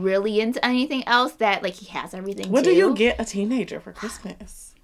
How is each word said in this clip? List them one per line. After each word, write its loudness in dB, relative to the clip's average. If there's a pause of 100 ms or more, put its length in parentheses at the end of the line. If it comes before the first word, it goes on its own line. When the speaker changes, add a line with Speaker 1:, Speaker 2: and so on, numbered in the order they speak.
Speaker 1:
really 0
into 0
anything 0
else 2
that, 2
like, -4
he -18
has -10
everything -6
Speaker 2:
What 4
Speaker 1:
too. 6
Speaker 2:
do 6
you 6
get 2
a -4
teenager -4
for -16
Christmas? -14